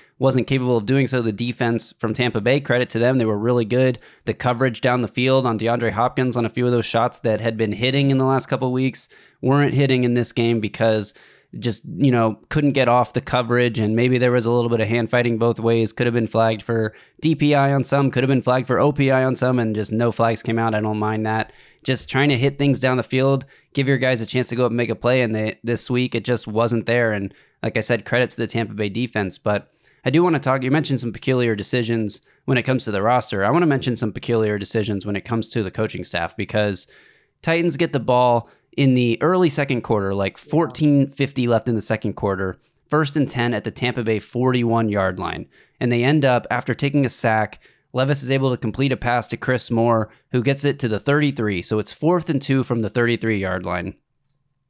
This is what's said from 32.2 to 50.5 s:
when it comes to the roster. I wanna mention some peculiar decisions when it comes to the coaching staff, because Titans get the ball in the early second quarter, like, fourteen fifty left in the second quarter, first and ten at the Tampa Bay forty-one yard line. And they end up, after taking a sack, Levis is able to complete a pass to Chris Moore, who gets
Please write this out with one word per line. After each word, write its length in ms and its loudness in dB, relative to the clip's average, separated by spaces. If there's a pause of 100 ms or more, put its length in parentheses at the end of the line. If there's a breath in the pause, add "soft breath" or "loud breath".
when 140 0
it 60 0
comes 220 0
to 60 -4
the 100 0
roster. 440 0
I 60 2
wanna 160 2
mention 280 0
some 160 -2
peculiar 480 0
decisions 460 -4
when 100 -4
it 100 -6
comes 240 -4
to 140 -2
the 80 -8
coaching 320 -6
staff, 320 -6
because 520 -2 (540 soft breath)
Titans 360 0
get 160 -2
the 80 0
ball 480 2 (260 soft breath)
in 180 4
the 280 2
early 280 4
second 320 -2
quarter, 320 0
like, 240 -2
fourteen 720 2
fifty 380 -2
left 200 2
in 60 0
the 80 0
second 320 -4
quarter, 460 -4 (280)
first 300 0
and 100 2
ten 260 -2
at 100 -4
the 80 -6
Tampa 320 -4
Bay 160 0
forty-one 720 0
yard 280 0
line. 300 -8 (320 soft breath)
And 120 0
they 120 2
end 200 2
up, 280 2
after 240 -2
taking 280 0
a 60 0
sack, 500 0 (340 soft breath)
Levis 280 0
is 80 -4
able 220 0
to 60 -2
complete 340 -2
a 60 -2
pass 300 -2
to 100 -6
Chris 340 -2
Moore, 400 2 (200 soft breath)
who 120 0
gets 200 -2